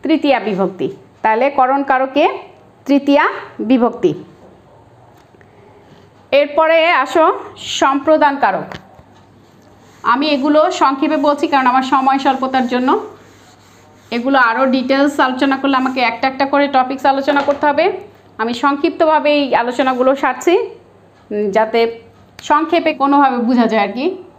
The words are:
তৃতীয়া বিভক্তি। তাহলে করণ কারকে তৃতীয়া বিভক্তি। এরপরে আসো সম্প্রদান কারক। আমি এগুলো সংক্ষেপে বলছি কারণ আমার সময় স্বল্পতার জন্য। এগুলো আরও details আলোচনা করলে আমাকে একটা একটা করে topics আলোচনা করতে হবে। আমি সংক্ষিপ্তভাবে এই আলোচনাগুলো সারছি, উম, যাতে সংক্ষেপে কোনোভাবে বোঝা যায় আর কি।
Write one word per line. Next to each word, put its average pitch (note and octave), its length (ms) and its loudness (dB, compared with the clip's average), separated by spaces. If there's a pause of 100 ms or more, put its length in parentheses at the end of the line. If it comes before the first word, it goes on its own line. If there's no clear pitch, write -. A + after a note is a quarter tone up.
তৃতীয়া C#4+ 360 0
বিভক্তি। F#3+ 500 -4 (320)
তাহলে A3+ 280 0
করণ C#4 340 0
কারকে C4+ 440 0 (580)
তৃতীয়া C#4+ 440 2 (300)
বিভক্তি। A3+ 540 0 (2250)
এরপরে D#4+ 600 2
আসো D#4+ 480 2 (180)
সম্প্রদান C#4+ 800 0
কারক। F#3+ 260 -2 (1400)
আমি C4+ 240 0
এগুলো D4+ 440 2
সংক্ষেপে D4+ 460 0
বলছি C#4+ 300 0
কারণ C4 200 0
আমার B3 160 2
সময় C4+ 360 0
স্বল্পতার C4 480 -2
জন্য। B3+ 320 0 (1120)
এগুলো C4 280 0
আরও A#3+ 260 2
details C4+ 540 0
আলোচনা C4 380 0
করলে C#4 200 0
আমাকে C4 220 -2
একটা A#3 280 -2
একটা C4+ 180 -2
করে C#4+ 220 0
topics C4 380 -2
আলোচনা C#4 360 2
করতে C#4+ 240 -2
হবে। D4+ 260 2 (460)
আমি A3+ 160 -4
সংক্ষিপ্তভাবে D4 800 0
এই C#4 220 0
আলোচনাগুলো B3+ 600 0
সারছি, C#4 420 0
উম, - 960 -6
যাতে A3+ 500 0 (420)
সংক্ষেপে D#4+ 500 0
কোনোভাবে C#4+ 440 2
বোঝা A#3+ 300 2
যায় G#3+ 200 0
আর G#3 60 -8
কি। D4+ 300 -6 (160)